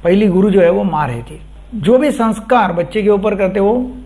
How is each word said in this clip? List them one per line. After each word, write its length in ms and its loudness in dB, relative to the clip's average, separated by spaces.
पहली 240 2
गुरु 240 2
जो 100 4
है 80 4
वो 140 0
माँ 240 -2
रहती 280 -10
है। 460 -14
जो 160 4
भी 140 2
संस्कार 600 0
बच्चे 300 -4
के 60 0
ऊपर 260 0
करते 240 -2
हैं 80 2
वो 240 -2